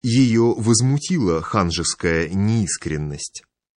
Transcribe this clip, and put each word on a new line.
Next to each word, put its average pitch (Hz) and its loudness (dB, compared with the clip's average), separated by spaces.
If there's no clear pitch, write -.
Её 117 4
возмутила 117 0
ханжеская 85 -2
неискренность. 85 -4